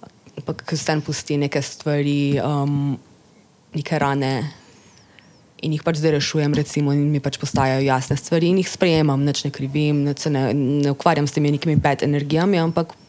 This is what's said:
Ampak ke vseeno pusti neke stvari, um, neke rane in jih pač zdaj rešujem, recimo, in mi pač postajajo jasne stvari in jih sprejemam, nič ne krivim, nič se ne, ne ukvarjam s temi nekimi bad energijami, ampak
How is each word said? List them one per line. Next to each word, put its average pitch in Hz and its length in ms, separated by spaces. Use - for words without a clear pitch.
Ampak - 280
ke - 140
vseeno 156 240
pusti 151 360
neke 143 220
stvari, 143 800
um, 143 600
neke 156 240
rane 139 360
in 156 140
jih 151 80
pač 165 160
zdaj 156 160
rešujem, 151 400
recimo, 147 400
in 143 140
mi 147 120
pač 135 200
postajajo 135 420
jasne 135 340
stvari 165 320
in 180 120
jih 185 100
sprejemam, 156 500
nič 143 240
ne 143 80
krivim, 147 520
nič 143 180
se 156 100
ne, 135 220
ne 143 380
ukvarjam 147 340
s 139 80
temi 147 180
nekimi 147 260
bad 143 280
energijami, 151 560
ampak 165 320